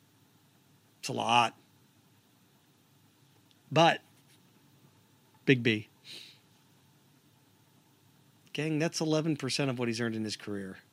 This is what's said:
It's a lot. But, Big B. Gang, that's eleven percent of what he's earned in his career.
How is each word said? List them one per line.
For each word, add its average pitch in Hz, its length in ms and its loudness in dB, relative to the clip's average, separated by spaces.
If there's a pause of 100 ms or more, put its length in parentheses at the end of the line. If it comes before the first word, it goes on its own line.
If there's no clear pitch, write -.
(1000)
It's - 80 -10
a 131 40 -6
lot. 117 440 2 (2250)
But, 160 280 4 (1500)
Big 131 160 4
B. 113 260 0 (2750)
Gang, 151 260 -2
that's - 220 -2
eleven 156 360 0
percent 135 340 -2
of 123 80 -6
what 120 100 -2
he's 113 120 -4
earned 117 140 -2
in 110 100 -4
his 104 120 -6
career. 98 420 -10 (140)